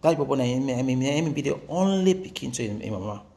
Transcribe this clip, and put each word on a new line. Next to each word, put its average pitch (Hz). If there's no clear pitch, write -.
That 160
people 139
na 127
him, 131
I 127
mean, 127
him 147
be 147
the 139
only 190
pikin 139
to 131
him, 104
him 110
mama. 101